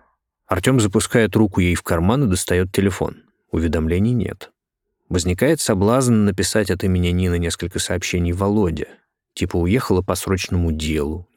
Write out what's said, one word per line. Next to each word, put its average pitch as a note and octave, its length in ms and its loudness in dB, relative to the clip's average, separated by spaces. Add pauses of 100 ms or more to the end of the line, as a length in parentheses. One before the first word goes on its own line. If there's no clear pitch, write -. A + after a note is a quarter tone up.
(500)
Артём B2 300 2
запускает G#2+ 560 2
руку G#2+ 260 2
ей F2+ 140 2
в - 80 -4
карман F#2+ 400 2
и B2+ 40 2
достаёт F#2 440 0
телефон. - 460 -2 (340)
Уведомлений E2 600 0
нет. - 380 -6 (560)
Возникает F2+ 540 0
соблазн A2+ 640 2
написать G2 460 0
от F2+ 120 -4
имени F2+ 260 0
Нины F2+ 280 0
несколько E2+ 400 -4
сообщений F2 540 -2
Володе. G2 560 0 (480)
Типа F2+ 220 -4
«уехала F#2 440 0
по F#2 140 -2
срочному F2+ 560 -2
делу, D#2 640 -4